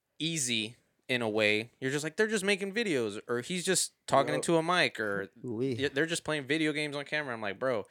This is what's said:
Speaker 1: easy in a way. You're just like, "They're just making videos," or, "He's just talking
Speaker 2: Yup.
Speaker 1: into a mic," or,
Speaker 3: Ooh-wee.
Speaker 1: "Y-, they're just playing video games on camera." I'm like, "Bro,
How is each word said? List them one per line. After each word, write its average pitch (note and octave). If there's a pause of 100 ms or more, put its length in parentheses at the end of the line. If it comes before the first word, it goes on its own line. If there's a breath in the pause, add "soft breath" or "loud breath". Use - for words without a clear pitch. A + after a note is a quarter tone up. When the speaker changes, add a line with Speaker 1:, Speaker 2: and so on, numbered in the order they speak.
(180)
Speaker 1:
easy B2 (320)
in B2
a A2+
way. G#2+ (100)
You're C3
just C#3+
like, D#3+
"They're G#3+
just G#3
making G3
videos," C3
or, A#2+
"He's F3
just - (160)
talking C#3
Speaker 2:
Yup. -
Speaker 1:
into E3+
a D#3+
mic," E3
or, G2+ (140)
Speaker 3:
Ooh-wee. B2
Speaker 1:
"Y-, C#3
they're D3
just E3
playing D3+
video D3+
games D3
on C#3+
camera." D3
I'm A2
like, G2
"Bro, A#2+